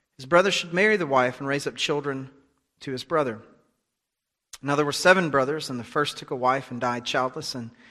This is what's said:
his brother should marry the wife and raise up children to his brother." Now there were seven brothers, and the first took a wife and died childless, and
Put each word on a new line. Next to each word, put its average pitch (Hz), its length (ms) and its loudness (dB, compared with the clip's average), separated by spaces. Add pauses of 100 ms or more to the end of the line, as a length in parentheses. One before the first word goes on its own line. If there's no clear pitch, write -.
(180)
his 131 80 -16
brother 175 240 6
should 170 240 -4
marry 208 240 2
the 170 80 -2
wife 127 340 2
and 139 80 -6
raise 143 180 -2
up 123 100 -8
children 139 520 -4 (520)
to 139 120 -10
his 123 120 -8
brother." 131 360 -2 (1200)
Now 143 120 0
there 147 100 2
were 143 60 -2
seven 180 360 6
brothers, 139 400 0
and 127 120 -8
the 110 40 -10
first - 340 -4
took - 120 -12
a 147 60 -6
wife 131 340 0
and 123 100 -8
died 120 240 -2
childless, 131 520 -2
and 117 160 -10 (180)